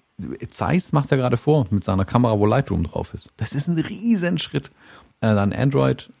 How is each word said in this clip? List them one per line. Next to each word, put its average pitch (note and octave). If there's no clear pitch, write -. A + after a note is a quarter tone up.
Zeiss D3+
macht's C#3+
ja D3
gerade B2+
vor D3
mit G2+
seiner F#2+
Kamera, A#2
wo G2+
Lightroom G#2+
drauf -
ist. -
Das -
ist C#3+
ein E3+
Riesenschritt, F3
äh, A2
dann G2+
Android C3+